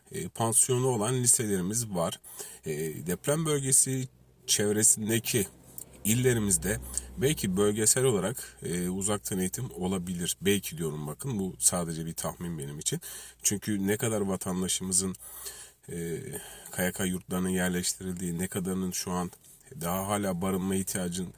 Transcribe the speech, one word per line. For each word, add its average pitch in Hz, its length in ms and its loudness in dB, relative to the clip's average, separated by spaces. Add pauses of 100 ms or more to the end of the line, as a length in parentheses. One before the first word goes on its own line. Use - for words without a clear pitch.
(120)
e, - 160 -6
pansiyonu 123 600 4
olan 123 360 2
liselerimiz 107 640 2
var. 87 300 0 (460)
E, 80 60 -2 (360)
deprem 147 380 0
bölgesi 131 640 2 (400)
çevresindeki 107 1000 4 (560)
illerimizde 107 760 4 (380)
belki 113 400 0
bölgesel 104 460 4
olarak, 107 600 0
e, 90 260 -2
uzaktan 98 500 -2
eğitim 92 320 -2
olabilir. 90 680 -2
Belki 95 360 0
diyorum 76 300 -4
bakın, 107 320 -4
bu 95 200 -2
sadece 82 460 2
bir 82 80 -6
tahmin 82 460 -6
benim 73 200 -8
için. - 220 -2 (420)
Çünkü 101 440 0
ne 104 100 4
kadar 110 240 0
vatandaşımızın, 92 920 0 (760)
e, 85 300 -4 (500)
K - 120 -2
Y 90 80 2
K 98 140 -2
yurtlarına 92 440 0
yerleştirildiği, 90 920 0
ne 92 80 -2
kadarının 92 440 -2
şu 92 200 -4
an 90 200 -2 (500)
daha 92 260 0
hala 98 340 0
barınma 95 340 2
ihtiyacın, 92 640 -2